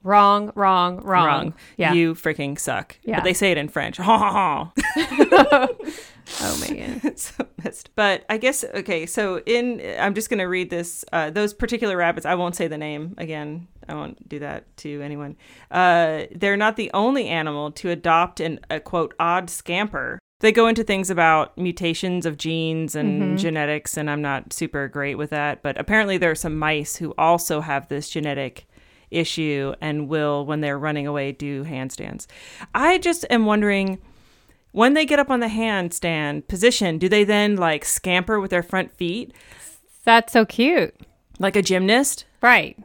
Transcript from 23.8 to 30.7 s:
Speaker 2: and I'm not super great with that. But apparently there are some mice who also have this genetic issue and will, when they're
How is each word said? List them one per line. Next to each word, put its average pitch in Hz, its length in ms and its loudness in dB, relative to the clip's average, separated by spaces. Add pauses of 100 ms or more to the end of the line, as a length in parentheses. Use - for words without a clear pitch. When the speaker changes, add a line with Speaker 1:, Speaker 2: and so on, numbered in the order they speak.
Speaker 2:
and 151 120 -4
I'm 147 120 -4
not 143 320 -6
super 143 340 -6
great 139 280 -6
with 147 160 -6
that. 147 300 -4
But 139 160 -6
apparently 202 400 0
there 170 140 2
are 160 40 -2
some 156 220 -6
mice 156 380 -2
who 160 220 -8
also 165 440 2
have 139 280 -6
this 147 200 -8
genetic 139 580 -6 (420)
issue 151 720 -2
and 151 260 -4
will, 147 380 -2
when 151 160 -4
they're 143 180 -2